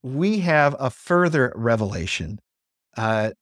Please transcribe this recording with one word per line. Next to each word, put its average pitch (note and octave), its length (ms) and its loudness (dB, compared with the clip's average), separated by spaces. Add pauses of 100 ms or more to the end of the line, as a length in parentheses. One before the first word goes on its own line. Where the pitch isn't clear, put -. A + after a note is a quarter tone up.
We F3+ 380 -2
have D3+ 380 2
a C3 120 -2
further E3 640 2
revelation. G#2+ 840 -2 (540)
Uh, A2 360 -2 (100)